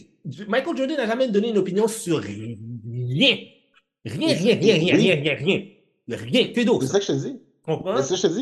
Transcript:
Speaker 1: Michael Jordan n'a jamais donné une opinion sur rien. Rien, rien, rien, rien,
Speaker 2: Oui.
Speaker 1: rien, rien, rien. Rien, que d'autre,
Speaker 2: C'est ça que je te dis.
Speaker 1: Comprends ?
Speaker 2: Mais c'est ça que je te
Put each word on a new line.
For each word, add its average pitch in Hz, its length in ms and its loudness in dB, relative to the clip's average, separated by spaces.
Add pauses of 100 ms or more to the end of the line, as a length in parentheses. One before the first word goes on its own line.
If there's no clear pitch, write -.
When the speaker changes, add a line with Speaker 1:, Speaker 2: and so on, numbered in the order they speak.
(480)
Speaker 1:
Michael 254 300 -2
Jordan 269 200 -2
n'a 233 100 0
jamais 254 200 0
donné 208 220 2
une 214 80 2
opinion 196 320 2
sur 160 300 -2
rien. 107 360 -10 (300)
Rien, 123 520 2 (680)
rien, 190 500 2
rien, - 0 -
rien, 180 400 4
Speaker 2:
Oui. 190 160 6
Speaker 1:
rien, 165 40 4
rien, 143 200 -2
rien. 151 260 0 (480)
Rien, 117 440 0
que 240 120 0
d'autre, 185 200 2
Speaker 2:
C'est 135 80 -2
ça 202 60 4
que 202 60 -4
je 165 60 -2
te 139 60 0 (100)
dis. 262 120 -10 (260)
Speaker 1:
Comprends ? 170 300 -4
Speaker 2:
Mais 392 60 0
c'est 370 140 -2
ça - 120 0
que 165 60 2
je 202 60 -4
te - 20 -